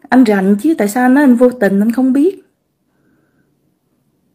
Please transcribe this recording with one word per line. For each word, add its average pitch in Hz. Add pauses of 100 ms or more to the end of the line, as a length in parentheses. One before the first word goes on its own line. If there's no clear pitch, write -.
anh 254
rành 202
chứ, 302
tại 202
sao 247
anh 254
nói 294
anh 247
vô 247
tình, 196
anh 233
không 262
biết. 302 (1900)